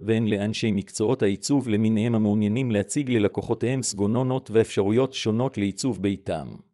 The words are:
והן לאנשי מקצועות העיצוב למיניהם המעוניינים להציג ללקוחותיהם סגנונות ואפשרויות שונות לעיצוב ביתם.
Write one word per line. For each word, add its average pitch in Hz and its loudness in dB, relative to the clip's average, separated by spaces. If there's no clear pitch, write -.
והן 113 0
לאנשי 107 0
מקצועות 107 0
העיצוב 120 0
למיניהם 110 2
המעוניינים 107 2
להציג 127 0
ללקוחותיהם 117 0
סגנונות 120 -2
ואפשרויות 110 2
שונות 117 -2
לעיצוב 101 -2
ביתם. 92 -4